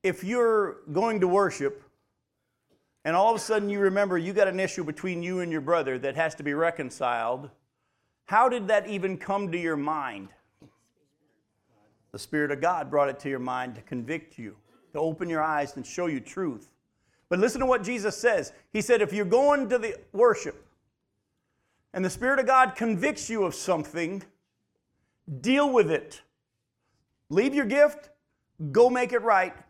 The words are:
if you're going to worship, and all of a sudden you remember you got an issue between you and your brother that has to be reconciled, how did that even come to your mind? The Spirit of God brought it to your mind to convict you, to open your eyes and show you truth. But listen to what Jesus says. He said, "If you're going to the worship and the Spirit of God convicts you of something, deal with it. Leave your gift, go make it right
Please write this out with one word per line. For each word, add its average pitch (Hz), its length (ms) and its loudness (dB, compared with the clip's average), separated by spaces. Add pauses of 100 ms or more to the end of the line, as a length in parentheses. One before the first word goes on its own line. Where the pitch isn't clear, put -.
if 185 220 -2
you're 220 560 0 (120)
going 214 280 0
to 185 80 4
worship, 175 560 0 (1200)
and 160 100 -2
all 202 160 6
of 226 60 0
a - 80 -6
sudden 214 240 0
you 202 120 -2
remember 196 360 2
you 170 160 -2
got 190 160 4
an 185 100 -2
issue 190 240 -4
between 170 400 -6
you 180 180 -4
and 170 120 -4
your 156 80 -2
brother 135 380 0
that 135 180 -4
has 160 200 -2
to 147 60 -14
be 143 120 -2
reconciled, 135 960 -2 (760)
how 233 240 4
did 226 200 -2
that 214 180 2
even 190 320 -4
come 196 340 -4
to 175 60 -4
your 165 180 -2
mind? 135 540 -6 (1800)
The - 60 -14
Spirit 147 320 -2
of 135 100 -4
God 160 300 0
brought 143 180 2
it 127 120 -6
to 135 100 -6
your 135 80 -4
mind 127 360 -6
to 113 60 -16
convict 135 580 -10
you, 107 160 -14 (380)
to 151 60 -8
open 165 320 -4
your 156 120 0
eyes 147 340 -2
and 127 100 -12
show 175 220 -4
you 139 120 -4
truth. 147 500 -8 (600)
But 180 80 0
listen 226 220 2
to 262 60 0
what 247 160 2
Jesus 208 360 -4
says. 208 340 0 (180)
He 214 120 -2
said, 240 180 4
"If 190 140 0
you're 208 100 0
going 262 460 4
to 247 80 2
the 214 200 -4 (140)
worship 208 540 2 (1300)
and 185 100 -2
the 185 60 -2
Spirit 269 280 0
of 254 60 0
God 262 320 4
convicts 226 540 -2
you 214 140 -2
of 160 100 -2
something, 170 680 -4 (1160)
deal 269 320 2
with 196 180 4
it. - 300 -4 (1080)
Leave 240 240 2
your 285 100 2
gift, 285 460 2 (600)
go 240 200 6
make 247 240 0
it 226 80 0
right 190 340 2 (140)